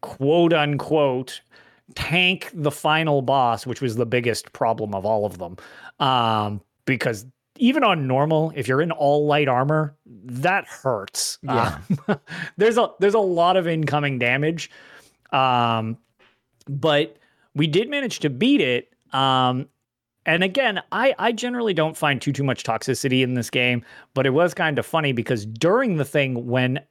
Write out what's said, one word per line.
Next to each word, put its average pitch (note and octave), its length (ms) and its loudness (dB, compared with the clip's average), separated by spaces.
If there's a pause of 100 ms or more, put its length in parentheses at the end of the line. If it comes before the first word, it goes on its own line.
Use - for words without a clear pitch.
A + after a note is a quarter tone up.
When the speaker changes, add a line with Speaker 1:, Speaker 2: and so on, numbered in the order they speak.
Speaker 1:
quote E3 520 2
unquote, D3 880 0 (520)
tank F3+ 600 -2
the D3+ 160 -2
final D3+ 520 0
boss, B2 440 0
which B2 140 -8
was A#2 160 -4
the A#2+ 100 0
biggest A#2 460 -2
problem A2 420 -2
of F#2+ 100 -6
all G#2+ 220 0
of G2 120 -8
them. F2+ 180 -12 (420)
Um, A2+ 640 0 (240)
because A#2+ 420 -2 (320)
even C4+ 260 2
on E3 220 2
normal, D#3 500 2
if C3+ 120 -6
you're C3 120 2
in E3+ 100 0
all D3 360 2
light D3 220 4
armor, C#3+ 460 0 (300)
that C#3 420 -2
hurts. - 760 -6
Speaker 2:
Yeah. A#2 360 0 (300)
Speaker 1:
Um, G3+ 120 0 (180)
<laughs> E3+ 180 -12
there's A3 220 4
a, A3+ 100 4 (120)
there's G3+ 140 4
a A3+ 40 4
lot F3+ 380 4
of F3+ 100 2
incoming D3 520 0
damage. C#3+ 520 0 (600)
Um, A#2+ 680 2 (720)
but D3 480 0 (380)
we D3 120 0
did F#3 240 0
manage C#4 300 -4
to D3+ 100 0
beat A3+ 300 2
it. B2+ 320 -2 (200)
Um, C3 560 2 (580)
and E3+ 180 2
again, G3 360 -2 (120)
I, A#3+ 260 0
I A3 140 0
generally A#3+ 420 -4
don't D#3+ 220 -2
find C#3 240 0
too, D3 120 -2
too C#3 120 -2
much C3 180 -2
toxicity B2+ 600 -2
in B2+ 120 0
this A#2+ 160 -4
game, B2 320 0 (320)
but C3+ 120 0
it C3+ 40 4
was D#3+ 240 2
kind D#3 240 -2
of A2+ 80 -4
funny D3+ 260 -2
because A#2 340 -4
during F3 500 0
the C#3+ 80 0
thing B2+ 420 -2
when B2+ 340 0 (100)